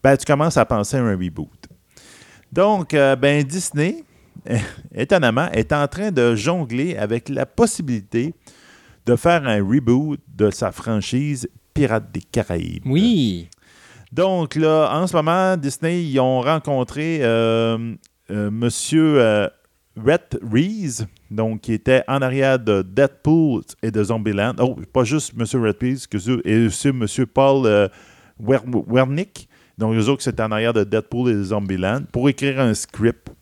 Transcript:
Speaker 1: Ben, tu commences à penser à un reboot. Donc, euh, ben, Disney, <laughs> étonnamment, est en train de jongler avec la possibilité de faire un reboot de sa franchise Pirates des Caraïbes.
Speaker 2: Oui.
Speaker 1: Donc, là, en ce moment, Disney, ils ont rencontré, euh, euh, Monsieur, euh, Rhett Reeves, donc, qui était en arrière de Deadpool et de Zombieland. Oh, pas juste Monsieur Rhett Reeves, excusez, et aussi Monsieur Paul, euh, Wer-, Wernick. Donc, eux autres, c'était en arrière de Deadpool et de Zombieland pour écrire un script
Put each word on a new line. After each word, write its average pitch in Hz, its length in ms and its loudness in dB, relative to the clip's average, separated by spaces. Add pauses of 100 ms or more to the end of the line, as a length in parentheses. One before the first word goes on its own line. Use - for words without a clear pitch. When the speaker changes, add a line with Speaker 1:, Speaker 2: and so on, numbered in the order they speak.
Speaker 1:
Ben, 139 140 6
tu - 80 -6
commences 151 320 2
à 117 80 4
penser 110 320 -2
à 127 40 0
un 107 160 0
reboot. 85 320 -8 (1000)
Donc, 190 420 0
euh, 139 220 4
ben, 143 280 2
Disney, 175 600 -4 (420)
<laughs> - 500 -6
étonnamment, 135 560 0
est 107 220 -2
en 143 140 0
train 202 240 -6
de 120 240 2
jongler 139 640 -4
avec 107 320 -4
la 131 160 -4
possibilité 131 880 -2 (720)
de 120 100 4
faire 165 320 2
un 107 100 2
reboot 127 600 0 (160)
de 104 160 2
sa 95 200 -4
franchise 123 760 -4 (260)
Pirates 113 380 0
des 90 100 -6
Caraïbes. 82 640 -4
Speaker 2:
Oui. 135 640 0 (600)
Speaker 1:
Donc, 175 440 0
là, 156 380 2
en 170 140 0
ce 175 80 -4
moment, 180 420 2
Disney, 165 460 -4
ils 135 160 0
ont 127 220 2
rencontré, 147 840 -2
euh, 113 720 0 (340)
euh, 104 220 -4
Monsieur, 143 680 2
euh, 107 280 4 (500)
Rhett 131 400 0 (140)
Reeves, 143 560 -2 (240)
donc, 110 300 -4
qui 117 120 -4
était 131 340 2
en 135 140 0
arrière 135 380 2
de 104 240 2
Deadpool 139 800 2 (180)
et 113 80 -2
de 107 140 0
Zombieland. 107 560 -2
Oh, 127 160 2 (180)
pas 127 100 4
juste 139 320 -2
Monsieur 117 280 -2
Rhett 107 180 0
Reeves, 127 140 0
excusez, 117 500 -4
et 113 220 4
aussi 139 240 0
Monsieur 127 340 -2
Paul, 135 400 2
euh, 104 220 4 (520)
Wer-, 117 200 0 (280)
Wernick. 131 600 -2 (300)
Donc, 110 160 0
eux 110 120 2
autres, 135 140 0
c'était 117 220 -4
en 110 80 -4
arrière 113 220 0
de 107 100 2
Deadpool 113 480 -2
et - 20 2
de 101 120 -2
Zombieland 98 560 -2 (100)
pour 123 180 0
écrire 135 300 -4
un 120 160 2
script - 540 -4 (120)